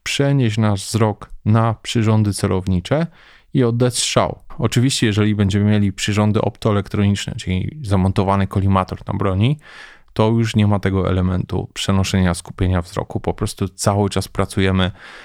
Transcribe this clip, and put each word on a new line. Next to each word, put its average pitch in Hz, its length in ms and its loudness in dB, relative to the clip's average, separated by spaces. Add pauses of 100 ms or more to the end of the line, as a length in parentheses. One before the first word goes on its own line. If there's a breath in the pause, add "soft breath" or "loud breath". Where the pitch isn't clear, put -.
przenieść 139 540 0
nasz 104 280 0
wzrok 107 440 -2 (160)
na 113 280 2
przyrządy 110 600 0
celownicze 95 760 0 (460 loud breath)
i 135 100 4
oddać 117 340 0
strzał. - 420 0 (180)
Oczywiście, 120 500 0
jeżeli 104 280 2
będziemy 104 360 2
mieli 101 220 2
przyrządy 107 480 0
optoelektroniczne, 101 960 0
czyli 95 440 -4
zamontowany 98 640 0
kolimator 95 600 0
na 107 60 -4
broni, 101 440 0 (560 loud breath)
to 110 160 2
już 117 260 0
nie 104 120 4
ma 101 120 2
tego 95 300 0
elementu 92 640 -2
przenoszenia 95 600 0
skupienia 90 480 -2
wzroku. - 380 -6
Po - 140 -4
prostu 101 340 -4
cały 101 420 0
czas - 180 -4
pracujemy 95 640 0 (320 loud breath)